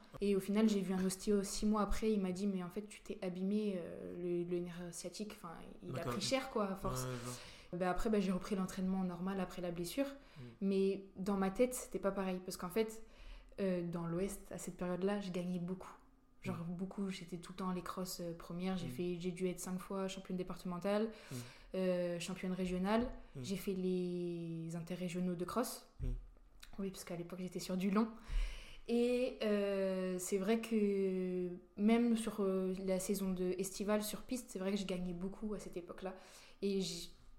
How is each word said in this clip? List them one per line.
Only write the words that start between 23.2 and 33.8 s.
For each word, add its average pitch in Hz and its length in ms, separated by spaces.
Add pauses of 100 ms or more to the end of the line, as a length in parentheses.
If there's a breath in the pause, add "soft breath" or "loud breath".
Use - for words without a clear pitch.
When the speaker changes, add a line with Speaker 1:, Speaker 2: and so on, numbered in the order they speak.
Speaker 2:
Mm. 139 80
Speaker 1:
J'ai 190 120
fait 190 180
les 175 1000
interrégionaux 180 600
de 175 100
cross. - 420 (140)
Speaker 2:
Mm. - 60 (720)
Speaker 1:
Oui, 196 120
parce 190 120
qu'à 175 140
l'époque, 170 240
j'étais 180 180
sur 185 160
du 190 160
long. 214 160 (800 loud breath)
Et, 247 560
euh, 196 760
c'est 180 200
vrai 220 240
que 190 880 (280)
même 226 400
sur, 220 220
euh, 190 340 (120)
la 185 140
saison 190 320
de 185 280
estivale 208 440